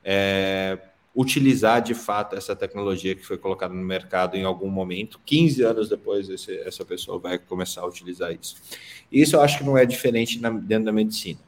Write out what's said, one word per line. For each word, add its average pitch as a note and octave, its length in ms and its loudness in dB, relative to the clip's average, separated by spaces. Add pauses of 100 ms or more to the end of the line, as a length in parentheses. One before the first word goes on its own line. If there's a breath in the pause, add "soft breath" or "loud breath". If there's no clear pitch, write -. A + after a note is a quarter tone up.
eh, F#2+ 720 0 (420)
utilizar B2 600 4
de A#2 120 -4
fato G#2 440 -4
essa G2 180 -6
tecnologia F#2+ 580 -4
que F#2+ 120 -10
foi F#2 120 -8
colocada F#2 360 -6
no F#2 80 -8
mercado F#2 560 -2
em F#2+ 80 -2
algum F#2+ 240 -4
momento. F#2+ 560 -6
Quinze D3 380 4
anos A2+ 260 0
depois, G2+ 400 -4
esse, F#2+ 300 -10
essa F#2 260 -10
pessoa F2+ 340 -8
vai F2+ 180 -6
começar F2+ 440 -8
a F2+ 40 -6
utilizar F2+ 460 -8
isso. - 240 -12 (560 loud breath)
Isso D3 240 6
eu D3+ 60 8
acho C#3+ 160 4
que C#3 80 -6
não C3+ 120 4
é B2+ 80 8
diferente A#2 540 0
na, A#2 100 -2
dentro A2 360 0
da G#2+ 80 0
medicina. G#2+ 440 -2 (100)